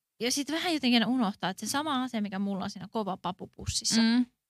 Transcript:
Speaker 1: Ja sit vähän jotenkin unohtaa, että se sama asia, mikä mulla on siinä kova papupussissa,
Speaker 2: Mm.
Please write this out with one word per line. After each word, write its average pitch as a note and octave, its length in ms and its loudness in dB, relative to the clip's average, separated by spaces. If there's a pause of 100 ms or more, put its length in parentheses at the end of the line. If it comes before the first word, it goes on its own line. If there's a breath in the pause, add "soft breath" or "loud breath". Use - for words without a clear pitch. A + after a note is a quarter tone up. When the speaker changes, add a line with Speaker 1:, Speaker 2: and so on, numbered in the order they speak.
(220)
Speaker 1:
Ja A#3+ 100 0
sit C#4 200 -2
vähän E4 220 -2
jotenkin A#3+ 320 4
unohtaa, G#3+ 440 0
että F#3+ 160 -8
se G#3 40 -6
sama C#4 340 -2
asia, A#3+ 180 -4
mikä G3+ 180 -4
mulla G3 240 -2
on G#3 60 -4
siinä G3+ 220 -12
kova F#3+ 260 -2
papupussissa, - 840 -2
Speaker 2:
Mm. A#3 240 6 (240)